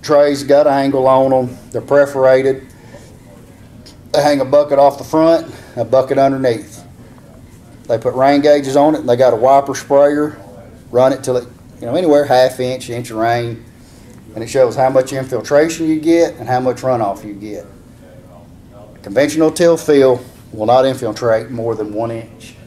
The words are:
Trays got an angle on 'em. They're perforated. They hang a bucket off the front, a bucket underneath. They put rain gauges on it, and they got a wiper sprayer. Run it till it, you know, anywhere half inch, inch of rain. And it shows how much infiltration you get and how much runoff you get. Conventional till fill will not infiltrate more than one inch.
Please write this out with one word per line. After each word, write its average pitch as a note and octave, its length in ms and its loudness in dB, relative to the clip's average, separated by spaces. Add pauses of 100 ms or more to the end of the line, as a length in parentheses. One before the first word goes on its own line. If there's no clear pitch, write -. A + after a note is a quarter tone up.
Trays D3 400 2
got C#3+ 240 4
an C#3 80 2
angle C#3 340 0
on C3 240 4
'em. B2+ 240 -2 (140)
They're A2+ 100 -6
perforated. C3+ 840 2 (1500)
They D3 100 0
hang D3 180 0
a C3 40 0
bucket C#3+ 340 2
off C#3 200 2
the B2+ 60 -14
front, D#3+ 460 0 (260)
a A#2+ 80 -4
bucket C3 340 0
underneath. C3 680 -2 (1000)
They - 120 -2
put A#2+ 160 -4
rain C#3 260 2
gauges C#3+ 360 2
on D3+ 200 2
it, - 40 -6
and - 80 -8
they A#2+ 80 2
got B2+ 160 4
a A#2 40 0
wiper C#3 380 2
sprayer. C#3+ 600 0 (540)
Run B2+ 220 2
it C3 100 -8
till B2+ 140 -4
it, B2 100 -6 (340)
you B2 60 -12
know, A#2+ 80 -8
anywhere D3+ 300 2
half B2 340 2
inch, B2 320 -6
inch A#2+ 200 -10
of A2 60 -12
rain. A#2 480 -4 (680)
And A2 80 -12
it A#2 60 -12
shows B2 280 2
how C3 140 0
much C3 220 0
infiltration D3 760 -2
you D#3 120 -2
get E3 340 0
and A#2+ 140 -16
how B2+ 120 -2
much B2+ 220 -4
runoff A2+ 420 -4
you G#2 80 -14
get. G2+ 320 -14 (1400)
Conventional D3 480 0
till E3+ 260 2
fill C3+ 440 2 (320)
will G#2+ 140 -6
not B2+ 180 4
infiltrate A#2 680 -4
more A#2 240 -6
than G#2 200 -8
one A#2 160 -6
inch. - 440 -16 (120)